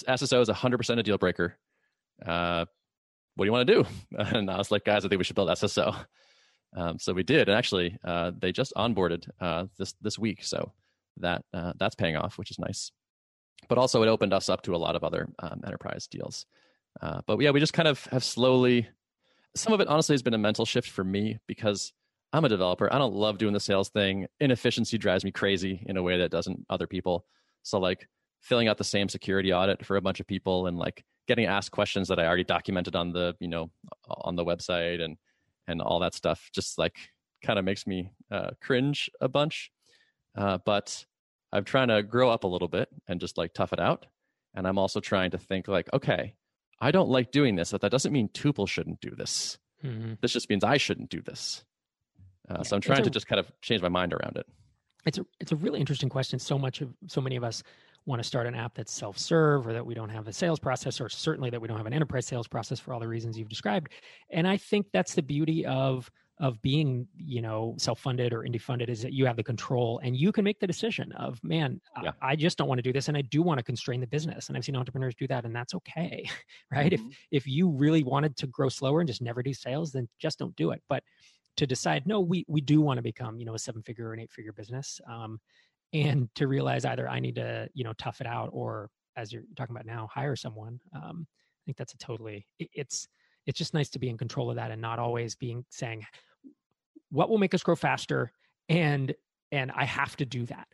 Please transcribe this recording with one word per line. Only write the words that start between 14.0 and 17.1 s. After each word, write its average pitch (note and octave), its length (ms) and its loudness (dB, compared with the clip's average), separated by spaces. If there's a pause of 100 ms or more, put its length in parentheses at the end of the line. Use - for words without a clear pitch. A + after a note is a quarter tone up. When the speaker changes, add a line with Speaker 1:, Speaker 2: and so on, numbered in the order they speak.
Speaker 1:
it A2 40 8
opened G#2+ 240 4
us F#2+ 160 2
up F#2 140 2
to F2 140 0
a - 20 2
lot E2 160 2
of E2+ 80 -2
other, E2 260 -2 (120)
um, - 260 -8
enterprise - 400 -8
deals. - 400 -10 (540)
Uh, - 260 -6